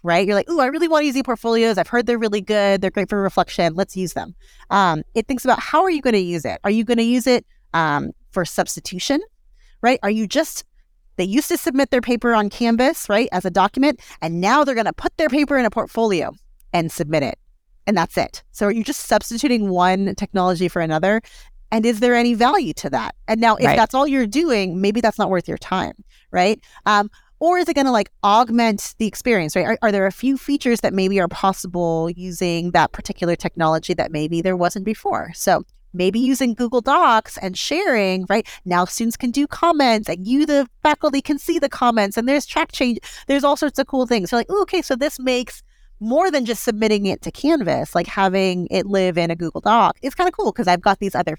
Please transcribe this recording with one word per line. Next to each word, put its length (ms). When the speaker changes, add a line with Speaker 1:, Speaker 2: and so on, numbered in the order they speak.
Speaker 1:
right? 240
You're 100
like, 140
"Ooh, 100
I 60
really 220
wanna 180
use 100
e-portfolios. 640
I've 100
heard 180
they're 120
really 240
good. 400
They're 80
great 180
for 120
reflection. 540
Let's 220
use 160
them." 220
Um, 320
it 120
thinks 180
about 140
how 240
are 80
you 120
gonna 160
use 260
it? 200
Are 60
you 140
gonna 180
use 240
it, 200
um, 400
for 140
substitution, 760
right? 200
Are 80
you 160
just, 380
they 80
used 240
to 80
submit 340
their 120
paper 320
on 160
Canvas, 580
right, 240
as 140
a 40
document, 500
and 180
now 260
they're 100
gonna 180
put 240
their 140
paper 260
in 80
a 60
portfolio 640
and 180
submit 300
it. 160
And 100
that's 220
it. 240
So 140
are 40
you 140
just 220
substituting 640
one 440
technology 540
for 140
another? 400
And 140
is 140
there 140
any 200
value 400
to 160
that? 240
And 140
now, 160
if 80
Speaker 2:
Right. 140
Speaker 1:
that's 160
all 120
you're 200
doing, 560
maybe 180
that's 180
not 120
worth 180
your 80
time, 380
right? 320
Um, 260
or 160
is 100
it 80
gonna, 160
like, 200
augment 760
the 80
experience, 500
right? 80
Are, 160
are 100
there 140
a 80
few 240
features 460
that 100
maybe 260
are 100
possible 800
using 640
that 200
particular 440
technology 580
that 180
maybe 300
there 140
wasn't 280
before? 500
So 300
maybe 260
using 320
Google 300
Docs 560
and 180
sharing, 720
right? 180
Now 180
students 320
can 140
do 160
comments 640
and 160
you, 180
the 240
faculty, 400
can 160
see 200
the 120
comments 480
and 100
there's 160
track 280
change. 260
There's 160
all 120
sorts 220
of 80
cool 200
things. 220
So 80
like, 140
"Ooh, 120
okay, 200
so 120
this 240
makes 440
more 300
than 140
just 180
submitting 440
it 160
to 100
Canvas, 600
like, 140
having 640
it 160
live 320
in 140
a 20
Google 260
Doc. 400
It's 140
kinda 160
cool 220
'cause 160
I've 120
got 200
these 160
other 220